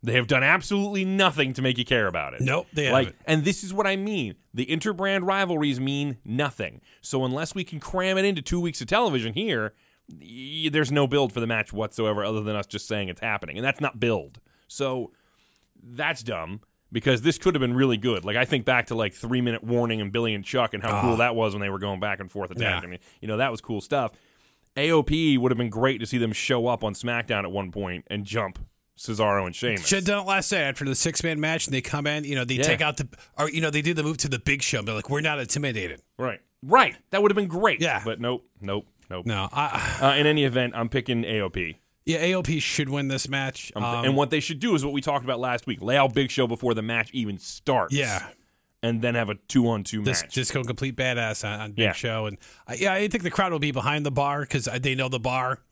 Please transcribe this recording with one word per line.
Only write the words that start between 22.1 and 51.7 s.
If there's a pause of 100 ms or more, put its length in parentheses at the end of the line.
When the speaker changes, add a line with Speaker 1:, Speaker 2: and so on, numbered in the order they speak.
Speaker 1:
and
forth
attacking
Speaker 2:
Yeah.
Speaker 1:
me. (200)
You
know,
that
was
cool
stuff. (640)
A
O
P
would
have
been
great
to
see
them
show
up
on
SmackDown
at
one
point
and
jump (380)
Cesaro
and
Sheamus.
Speaker 2:
Should've
done
it
last
night
after
the
six-man
match,
and
they
come
in,
you
know,
they
Speaker 1:
Yeah.
Speaker 2:
take
out
the, (300)
or,
you
know,
they
do
the
move
to
the
Big
Show
and
be
like,
"We're
not
intimidated." (180)
Speaker 1:
Right. (220)
Right. (140)
That
would
have
been
great.
Speaker 2:
Yeah.
Speaker 1:
But
nope, (160)
nope, (240)
nope.
Speaker 2:
No,
I
Speaker 1:
Uh,
in
any
event,
I'm
picking
A
O
P. (300)
Speaker 2:
Yeah,
A
O
P
should
win
this
match.
Speaker 1:
I'm
th-
Speaker 2:
Um,
Speaker 1:
and
what
they
should
do
is
what
we
talked
about
last
week.
Lay
out
Big
Show
before
the
match
even
starts.
Speaker 2:
Yeah. (580)
Speaker 1:
And
then
have
a (100)
two-on-two
Speaker 2:
Just,
Speaker 1:
match.
Speaker 2:
just
go
complete
badass
on,
on